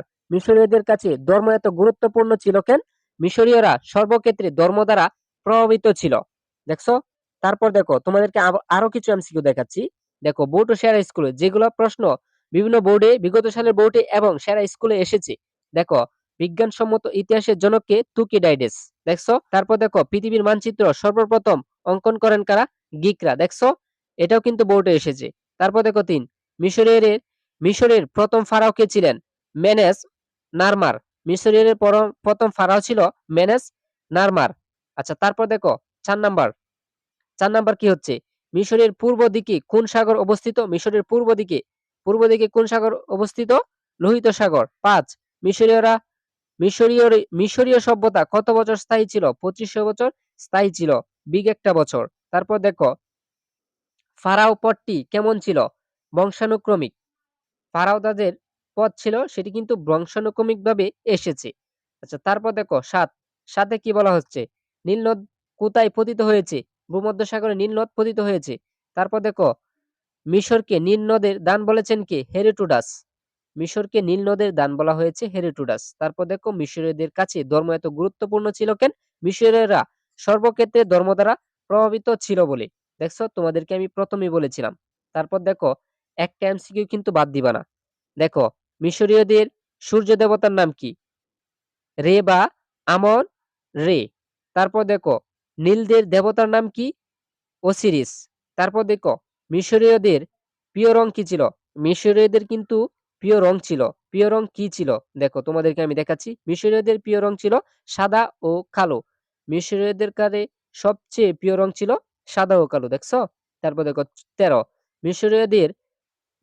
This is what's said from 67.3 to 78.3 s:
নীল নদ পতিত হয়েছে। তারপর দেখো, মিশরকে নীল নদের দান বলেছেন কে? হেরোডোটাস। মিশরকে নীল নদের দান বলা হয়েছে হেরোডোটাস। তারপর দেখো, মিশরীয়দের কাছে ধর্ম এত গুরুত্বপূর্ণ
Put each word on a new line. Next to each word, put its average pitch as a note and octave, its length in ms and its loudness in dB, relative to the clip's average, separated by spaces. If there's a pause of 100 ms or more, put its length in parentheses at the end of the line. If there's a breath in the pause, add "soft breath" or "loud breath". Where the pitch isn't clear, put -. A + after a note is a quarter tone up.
নীল G3+ 240 -4
নদ A3+ 160 -4
পতিত A3 240 -2
হয়েছে। F#3+ 340 -4 (440)
তারপর F#3+ 220 -4
দেখো, G3 340 0 (760)
মিশরকে G3+ 520 0
নীল G3+ 280 0
নদের G3+ 360 -2
দান G3+ 220 0
বলেছেন A3 380 0
কে? E3 160 -6 (140)
হেরোডোটাস। F#3+ 540 0 (720)
মিশরকে G3+ 440 -4
নীল F#3 220 -2
নদের G3+ 320 -2
দান C#3+ 220 0
বলা D#3 160 0
হয়েছে E3 340 -4
হেরোডোটাস। D3+ 720 -6
তারপর D#3 260 -6
দেখো, G3 260 -8
মিশরীয়দের D#3+ 600 -6
কাছে F#3 320 -6
ধর্ম D3+ 280 -2
এত E3 160 -6
গুরুত্বপূর্ণ G3+ 640 -6